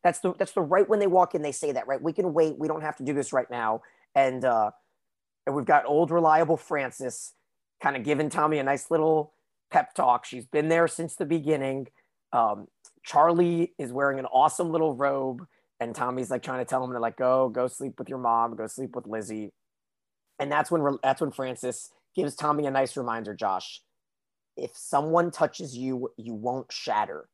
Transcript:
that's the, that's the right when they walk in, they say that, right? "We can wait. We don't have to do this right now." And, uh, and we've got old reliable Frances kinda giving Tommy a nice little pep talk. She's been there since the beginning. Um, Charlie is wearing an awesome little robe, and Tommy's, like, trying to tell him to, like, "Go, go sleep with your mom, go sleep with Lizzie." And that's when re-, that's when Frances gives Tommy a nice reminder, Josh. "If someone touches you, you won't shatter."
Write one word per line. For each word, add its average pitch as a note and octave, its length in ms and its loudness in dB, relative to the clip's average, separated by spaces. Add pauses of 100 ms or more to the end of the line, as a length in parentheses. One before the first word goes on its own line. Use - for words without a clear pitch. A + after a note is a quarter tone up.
that's F3 160 4
the, F3+ 140 0
that's - 180 -2
the G3 100 0
right F#3 260 4
when G#3+ 120 2
they G3+ 80 2
walk F3+ 260 4
in, D#3 80 -2
they D3 100 -2
say D3 200 -4
that, A#2+ 160 -4
right? C3+ 120 -2
"We D#3+ 120 -2
can F3+ 200 -2
wait. D#3+ 260 2
We D3+ 100 -4
don't D#3 140 -2
have D3+ 140 -4
to - 80 -12
do C#3+ 80 -4
this C#3 200 -4
right C3 180 0
now." A2+ 320 -2 (320)
And, C3 300 2
uh, A2+ 260 4 (760)
and C#3 100 -2
we've C#3 100 -2
got D3 200 6
old D3 260 4
reliable D#3+ 440 6
Frances C3+ 800 -6 (480)
kinda C#3 180 0
giving C#3+ 300 0
Tommy D#3 280 2
a C#3 60 0
nice C#3 260 -2
little D#3 440 2 (360)
pep - 240 2
talk. B2 300 2
She's B2+ 220 -12
been D3+ 220 0
there E3 200 4
since E3 280 -6
the - 100 -4
beginning. C#3 600 -2 (440)
Um, G#2 360 0 (360)
Charlie E3+ 760 4
is B2+ 140 -8
wearing C#3 280 0
an C3 60 -8
awesome D#3 440 2
little D#3+ 240 2
robe, C3+ 520 -2 (340)
and A#2 140 -6
Tommy's, B2 360 -4
like, B2 140 -4
trying B2+ 160 -6
to B2 80 -4
tell C3 160 -2
him B2+ 80 -8
to, A#2+ 80 -6
like, A#2 160 -2
"Go, C3 320 2
go B2 180 -2
sleep B2+ 320 -8
with C3+ 100 -10
your C3+ 100 -8
mom, A#2 380 0
go A2 120 -6
sleep B2 280 -10
with A#2 120 -10
Lizzie." G#2+ 440 -8 (840)
And C#3+ 140 -4
that's D3+ 180 0
when E3 120 2
re-, C#3 200 0
that's C3+ 180 2
when C#3+ 120 -2
Frances B2+ 580 -8 (240)
gives C#3+ 220 -2
Tommy D3 300 0
a C#3 40 0
nice C3+ 260 0
reminder, A2+ 380 -4
Josh. F#2+ 480 -4 (720)
"If B2 200 -10
someone D#3+ 540 0
touches D3 460 -4
you, B2+ 400 -6
you A#2 180 -10
won't B2 380 -8
shatter." G#2 600 -4